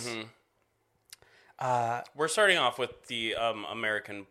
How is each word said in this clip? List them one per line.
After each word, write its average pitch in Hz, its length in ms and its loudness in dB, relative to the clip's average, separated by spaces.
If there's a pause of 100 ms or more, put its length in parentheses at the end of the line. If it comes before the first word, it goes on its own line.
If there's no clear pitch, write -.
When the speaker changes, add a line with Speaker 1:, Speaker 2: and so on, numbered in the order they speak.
Speaker 1:
Mm-hmm. 113 160 -6 (1400)
Speaker 2:
Uh, 120 440 0 (120)
Speaker 1:
We're 151 140 0
starting 190 300 6
off 123 200 2
with - 280 -4
the, 113 280 -2
um, 107 360 0
American 107 600 -4